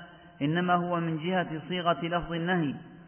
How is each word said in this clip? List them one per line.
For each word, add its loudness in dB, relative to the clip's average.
إنما 4
هو 2
من -2
جهة -2
صيغة 0
لفظ -2
النهي 2